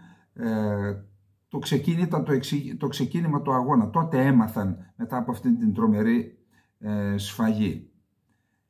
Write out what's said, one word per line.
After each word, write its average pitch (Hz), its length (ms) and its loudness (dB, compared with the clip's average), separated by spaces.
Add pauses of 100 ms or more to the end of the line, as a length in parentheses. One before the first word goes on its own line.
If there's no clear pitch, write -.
(320)
ε, 104 600 -2 (540)
το 147 100 -8
ξεκίνη-, 165 440 0
ήταν 175 220 0
το 151 80 0
εξι-, 135 440 -2
το 143 120 -4
ξεκίνημα 147 540 -2
του 143 100 -2
αγώνα. 127 380 2
Τότε 160 360 2
έμαθαν 107 720 2
μετά 120 200 -6
από 123 140 -4
αυτήν 120 280 2
την 110 160 2
τρομερή, 110 640 2 (400)
ε, 104 380 -2
σφαγή. 107 720 -2 (800)